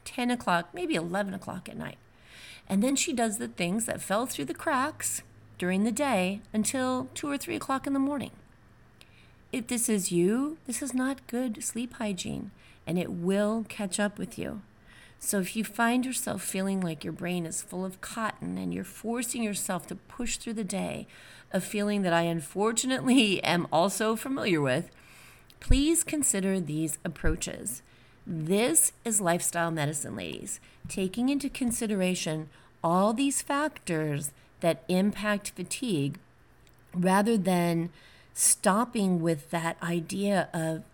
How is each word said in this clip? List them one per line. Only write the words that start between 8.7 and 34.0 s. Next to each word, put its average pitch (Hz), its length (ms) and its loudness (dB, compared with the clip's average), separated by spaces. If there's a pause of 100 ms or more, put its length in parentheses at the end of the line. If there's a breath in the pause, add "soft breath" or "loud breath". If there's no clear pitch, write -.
If 247 140 -4
this 233 240 0
is 196 200 2
you, 226 460 2 (100)
this 240 140 -4
is 254 140 -4
not 262 320 -2
good 240 360 -2
sleep 240 320 -6
hygiene, 202 560 -4 (360 loud breath)
and 170 120 0
it - 120 -2
will 208 580 0
catch 202 320 -4
up 208 180 -2
with - 200 -8
you. - 240 -6 (600 loud breath)
So - 160 0
if 180 160 -2
you 220 100 0
find 240 420 2
yourself 208 360 -4
feeling 190 380 -2
like 165 240 -4
your 170 80 -6
brain 175 320 -2
is - 160 -6
full 185 240 -6
of 190 160 -10
cotton 185 560 -6
and 185 160 -4
you're 185 120 -4
forcing 240 580 -4
yourself 202 460 -2
to - 80 -8
push - 420 -6
through 233 160 -6
the 220 100 -4
day, 180 420 -4 (460 loud breath)
a 190 80 0
feeling 208 420 0
that 175 120 4
I 170 80 6
unfortunately 220 1200 2
<laughs> - 0 -
am 170 260 2
also 202 460 2
familiar 220 460 0
with, 139 280 2 (680 loud breath)
please 302 460 6
consider 190 540 0
these 156 460 -2
approaches. - 800 -2 (440 soft breath)
This 196 680 2 (120)
is 220 160 0
lifestyle 170 500 2
medicine, 151 460 -2
ladies, 85 420 -8 (300 loud breath)
taking 202 400 -2
into 277 220 0
consideration 185 960 0 (340 loud breath)
all 185 300 4
these 277 300 0
factors 156 880 -2 (280 soft breath)